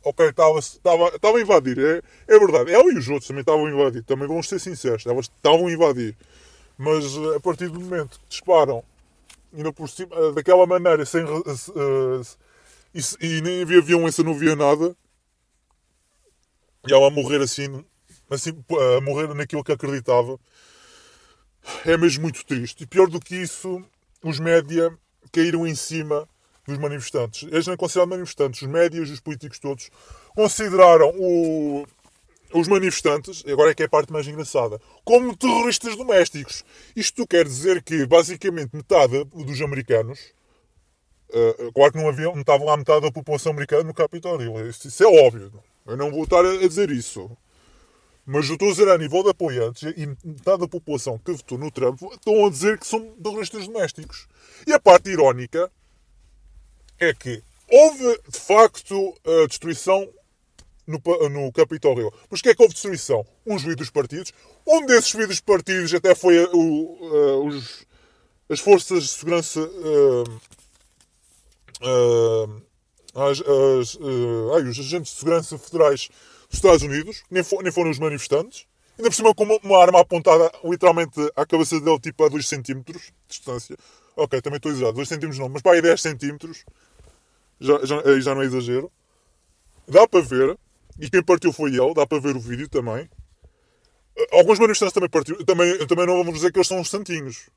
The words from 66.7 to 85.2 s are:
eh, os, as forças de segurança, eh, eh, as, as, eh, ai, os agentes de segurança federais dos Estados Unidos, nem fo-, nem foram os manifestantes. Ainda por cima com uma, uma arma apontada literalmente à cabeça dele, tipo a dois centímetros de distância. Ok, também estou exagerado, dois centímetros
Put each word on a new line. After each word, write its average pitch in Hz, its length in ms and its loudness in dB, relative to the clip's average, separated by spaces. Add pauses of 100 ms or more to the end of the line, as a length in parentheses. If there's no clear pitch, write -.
eh, 147 460 0
os, 139 380 -14 (640)
as 151 120 -6
forças 185 440 2
de - 60 -8
segurança, 165 500 -6
eh, 151 640 0 (1600)
eh, 117 640 2 (680)
as, 139 260 -2
as, 135 560 0
eh, 120 600 -4
ai, 165 60 2
os 123 160 -8
agentes 143 340 -10
de - 60 -18
segurança 160 400 -4
federais 151 500 -2 (400)
dos - 100 -10
Estados 170 240 4
Unidos, 151 480 -10
nem 185 120 -2
fo-, 196 180 -4
nem 180 120 -6
foram 170 180 -2
os 135 80 -8
manifestantes. 151 680 -6 (300)
Ainda 226 140 0
por - 60 -4
cima 220 180 4
com 214 100 -2
uma, 214 180 0
uma 196 200 6
arma 180 180 8
apontada 170 500 4 (140)
literalmente 170 560 0 (160)
à 147 80 -2
cabeça 160 340 0
dele, 151 220 0
tipo - 240 -2
a 151 40 4
dois 143 200 -4
centímetros 139 540 -12
de - 100 -20 (160)
distância. - 480 -14 (400)
Ok, 139 240 -2
também 147 160 -10
estou 151 140 -6
exagerado, 127 260 -2
dois 135 120 -8
centímetros 156 300 -10